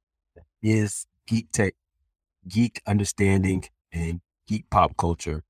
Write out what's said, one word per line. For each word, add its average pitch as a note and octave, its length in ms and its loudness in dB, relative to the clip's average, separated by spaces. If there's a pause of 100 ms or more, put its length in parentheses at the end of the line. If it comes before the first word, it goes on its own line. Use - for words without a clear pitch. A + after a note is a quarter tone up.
(600)
is G#2+ 460 0 (220)
geek A2+ 240 -2
tech, F#2+ 220 0 (760)
geek A2 360 0
understanding, G2 800 0 (300)
and E2+ 280 -4 (280)
geek G#2+ 220 -6
pop F2+ 260 4
culture. D#2+ 540 -2